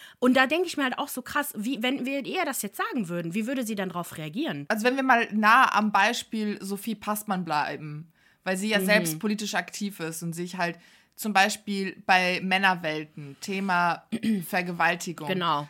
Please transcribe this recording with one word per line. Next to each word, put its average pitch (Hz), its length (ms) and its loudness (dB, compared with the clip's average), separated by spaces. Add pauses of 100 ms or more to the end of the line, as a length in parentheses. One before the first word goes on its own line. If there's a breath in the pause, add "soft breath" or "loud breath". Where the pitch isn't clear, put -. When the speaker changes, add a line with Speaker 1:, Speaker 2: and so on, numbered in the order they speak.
(200 loud breath)
Speaker 1:
Und 254 160 6
da 262 120 6
denke 349 180 0
ich - 100 -8
mir 285 60 0
halt 247 160 -2
auch 285 100 -4
so 254 140 -8
krass, - 340 -4
wie, 220 240 -4
wenn, 254 240 0
wenn 277 200 -4
ihr 330 200 -2
das 277 180 -4
jetzt 202 140 -10
sagen 349 320 -2
würden, 170 260 -4
wie 220 120 -2
würde 262 180 -2
sie 214 120 -4
dann 190 140 -2
drauf 175 280 -8
reagieren? 156 500 -6
Speaker 2:
Also 214 160 0
wenn 254 120 2
wir 269 80 0
mal 233 280 4
nah 220 400 6
am 214 200 2
Beispiel 214 680 0
Sophie 202 360 -6
Passmann 208 480 -4
bleiben, 151 680 -4 (300 soft breath)
weil 190 140 -2
sie 202 120 -2
ja 208 120 2
Speaker 1:
Mhm. 185 60 0
Speaker 2:
selbst 170 340 4
politisch 208 340 -2
aktiv 196 460 -6
ist 165 240 -6
und 170 80 -4
sich 175 240 -8
halt 170 200 -2 (380 soft breath)
zum 214 180 -4
Beispiel 196 720 0
bei 180 380 4
Männerwelten, 170 960 0
Thema 185 720 0
<clears throat> 214 380 -2
Vergewaltigung. 175 800 -2
Speaker 1:
Genau. 165 400 0